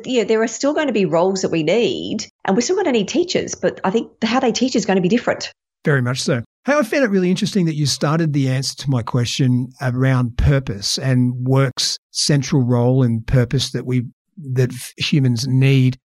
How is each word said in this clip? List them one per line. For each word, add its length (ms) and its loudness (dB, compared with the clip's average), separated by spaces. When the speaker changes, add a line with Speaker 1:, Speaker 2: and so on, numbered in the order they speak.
Speaker 1:
yeah, 200 0
there 180 2
are 40 0
still 280 -2
going 120 -2
to 60 -2
be 140 2
roles 340 2
that 100 -2
we 120 0
need, 640 -2
and 100 0
we're 60 2
still 160 0
gonna 160 0
need 160 0
teachers, 460 -2
but 280 -4
I 80 0
think 200 -2
how 160 0
they 140 0
teach 240 0
is 80 0
gonna 160 2
be 80 2
different. 420 -2
Speaker 2:
Very 180 2
much 180 -2
so. 220 -2
Hey, 80 2
I 80 2
found 200 0
it 80 2
really 200 2
interesting 340 0
that 120 0
you 100 0
started 460 0
the 180 0
answer 260 -4
to 140 -4
my 120 0
question 680 0
around 560 0
purpose 640 0
and 360 2
work's 640 0
central 520 0
role 400 2
and 240 0
purpose 460 0
that 140 -8
we, 160 0
that 200 0
f-, 260 -12
humans 500 0
need. 480 4